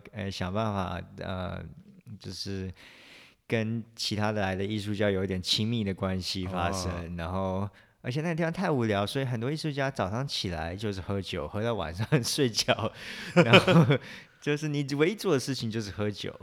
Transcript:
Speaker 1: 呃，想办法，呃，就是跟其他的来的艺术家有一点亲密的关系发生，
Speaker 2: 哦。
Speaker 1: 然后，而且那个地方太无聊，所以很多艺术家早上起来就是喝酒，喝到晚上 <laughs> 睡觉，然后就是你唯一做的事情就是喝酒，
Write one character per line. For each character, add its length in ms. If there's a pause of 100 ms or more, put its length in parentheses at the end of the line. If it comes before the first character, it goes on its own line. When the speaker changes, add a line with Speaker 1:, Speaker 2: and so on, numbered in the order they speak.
(140)
Speaker 1:
呃， 180
想 220
办 200
法， 280 (160)
呃， 440 (560)
就 140
是 420 (720)
跟 380 (140)
其 180
他 160
的 80
来 160
的 80
艺 160
术 160
家 160
有 100
一 60
点 140
亲 260
密 160
的 100
关 260
系 280
发 240
生， 180
Speaker 2:
哦。 280
Speaker 1:
然 160
后， 360 (300)
而 100
且 120
那 80
个 60
地 60
方 120
太 180
无 140
聊， 200
所 160
以 40
很 120
多 140
艺 60
术 120
家 220
早 180
上 160
起 260
来 220
就 200
是 80
喝 200
酒， 240
喝 160
到 120
晚 200
上 180
<laughs> 120
睡 260
觉， 400 (460)
然 240
后 380 (440)
就 160
是 100
你 160 (120)
唯 140
一 60
做 180
的 60
事 160
情 160
就 80
是 100
喝 220
酒， 320